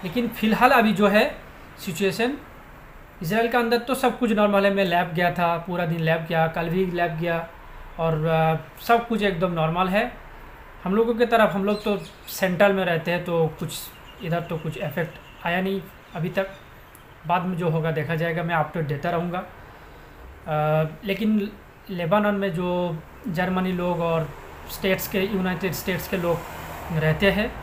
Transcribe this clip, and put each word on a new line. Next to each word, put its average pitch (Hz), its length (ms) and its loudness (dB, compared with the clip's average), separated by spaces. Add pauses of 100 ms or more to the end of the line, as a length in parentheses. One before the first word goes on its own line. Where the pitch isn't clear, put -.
लेकिन 233 260 -2
फ़िलहाल 220 420 4
अभी 220 220 6
जो 202 140 4
है 220 220 6 (480)
situation, 196 580 -2 (840)
इसराइल 220 260 0
का 240 100 2
अंदर 233 220 2
तो 254 160 -2
सब 254 220 0
कुछ 226 140 2
normal 202 340 4
है। 196 80 4
मैं 196 100 4
lab 170 300 2
गया 175 180 2
था, 170 260 2
पूरा 175 280 -4
दिन 165 140 -2
lab 160 280 0
गया, 165 200 2
कल 165 200 -2
भी 185 180 2
lab 175 320 -2
गया, 170 280 -2 (520)
और, 160 280 0
अ, 160 560 0
सब 233 260 4
कुछ 214 140 0
एकदम 180 300 0
normal 165 360 2
है। 220 240 0 (720)
हम 185 100 0
लोगों 226 200 4
की 226 120 2
तरफ, 220 260 6
हम 196 120 0
लोग 208 200 0
तो 208 120 0 (340)
central 190 420 4
में 190 120 0
रहते 170 260 0
हैं 175 140 -2
तो 165 220 2 (140)
कुछ - 180 -6 (440)
इधर 170 180 -2
तो 170 160 -6
कुछ 160 220 -6
effect - 680 -6
आया 175 140 0
नहीं 190 200 -2 (340)
अभी 175 140 -2
तक, 190 200 -2 (760)
बाद 170 180 2
में 185 120 -2
जो 170 120 0
होगा 160 220 0
देखा 156 240 -2
जाएगा, 165 280 -2
मैं 165 120 -2
अपडेट 156 320 0
देता 143 240 -2
रहूँगा। 170 280 -2
अ, - 1500 -4 (160)
लेकिन 208 460 0 (400)
लेबनान 196 440 2
में 196 200 0
जो 180 420 0 (320)
जर्मनी 185 440 0
लोग 180 280 -2
और 165 280 0 (420)
states 190 380 -2
के, 190 120 -2
united 185 520 -2
states 180 360 -4
के 190 80 -4
लोग 170 220 0 (560)
रहते 156 360 4
हैं 214 200 0 (120)